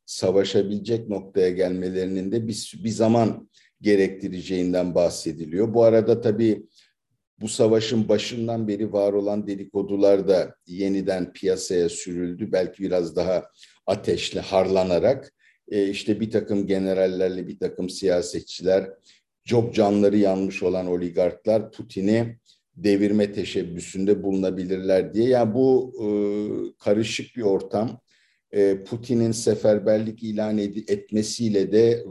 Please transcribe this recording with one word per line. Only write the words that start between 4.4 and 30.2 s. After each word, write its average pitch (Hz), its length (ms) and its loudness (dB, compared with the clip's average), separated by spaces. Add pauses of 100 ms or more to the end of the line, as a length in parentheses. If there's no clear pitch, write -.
bahsediliyor. 85 800 -2
Bu 117 100 6
arada 113 380 4
tabii 107 420 0 (760)
bu 110 60 -8
savaşın 113 600 2
başından 113 580 -2
beri 101 260 -4
var 101 200 2
olan 101 340 -2
dedikodular 98 800 2
da 92 280 2 (120)
yeniden 92 680 -4
piyasaya 92 560 0
sürüldü. 90 640 -6
Belki 92 320 -2
biraz 87 320 -2
daha 87 280 0 (440)
ateşli, 95 520 -2
harlanarak. 95 960 0 (380)
E, 101 160 0
işte 101 320 -2
bir 110 120 -4
takım 101 360 -2
generallerle 92 800 0
bir 104 120 -14
takım 90 300 -6
siyasetçiler, 92 1000 -2 (560)
çok 117 300 0
canları 104 420 4
yanmış 95 460 0
olan 92 240 -2
oligarklar 90 840 0
Putin'i 110 680 -2 (360)
devirme 101 580 2
teşebbüsünde 92 920 -2
bulunabilirler 95 880 0
diye. 113 160 2
Yani 117 240 2
bu, 131 460 2
e, 110 60 -6 (760)
karışık 113 540 -2
bir 120 40 -6
ortam. 104 580 -2 (520)
E, 98 320 2
Putin'in 117 480 -2
seferberlik 107 920 0